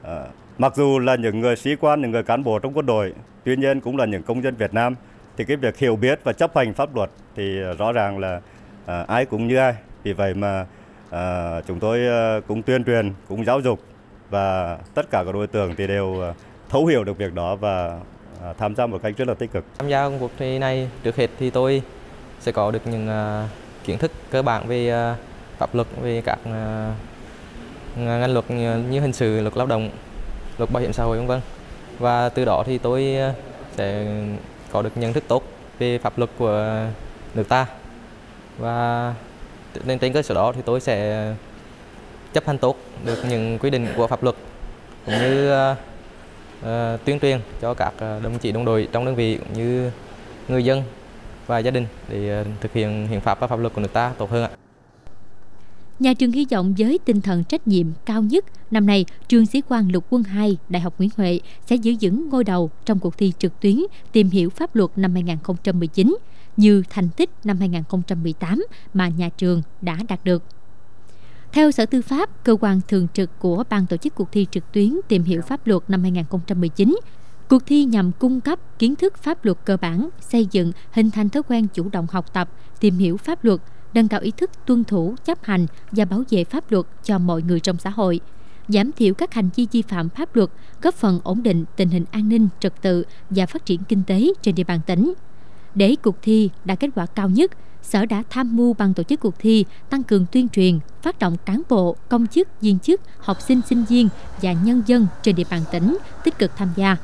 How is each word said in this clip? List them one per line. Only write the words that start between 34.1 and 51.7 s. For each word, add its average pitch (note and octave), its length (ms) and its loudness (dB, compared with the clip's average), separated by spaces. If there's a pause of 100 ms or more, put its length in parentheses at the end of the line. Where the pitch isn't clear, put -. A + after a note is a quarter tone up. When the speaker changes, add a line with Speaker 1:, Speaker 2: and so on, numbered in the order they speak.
Speaker 2:
có G#2 100 0
được A2 140 -4
nhận A#2 160 -2
thức D3 160 -2
tốt B2+ 140 2 (360)
về B2 200 0
pháp A#2+ 200 -4
luật A#2 200 0
của A2 480 0 (480)
nước A2 140 -2
ta. B2+ 180 2 (920)
Và A#2+ 560 -2 (720)
trên, B2+ 120 -2
trên C3 140 0
cơ D3+ 100 2
sở G#2 120 -4
đó G#2+ 180 2
thì B2+ 120 -8
tôi B2 160 0
sẽ G#2+ 540 -2 (960)
chấp D#3 140 0
hành C#3 120 -2
tốt - 180 0 (280)
được A#2 140 -4 (100)
những A2+ 300 -2
quy C#3 120 0
định A#2+ 160 0 (100)
của A#2 100 2
pháp - 160 -4
luật, B2 140 0 (720)
cũng A2 80 -2
như, C3+ 360 2
à, C3+ 260 2 (880)
à, A2+ 400 -2
tuyên C#3+ 160 0
truyền C3+ 200 2 (200)
cho A#2 140 -2
các, - 240 -2
à, G#2+ 240 -6
đồng A2+ 160 -4
chí A2 140 -2
đồng A#2+ 120 -2
đội A2 280 2
trong A#2 120 -2
đơn C3 100 -2
vị A2+ 240 0
cũng - 140 -10
như A#2+ 380 -2 (580)
người B2+ 160 0
dân C3+ 180 2 (640)
và A#2+ 120 0
gia A#2 120 0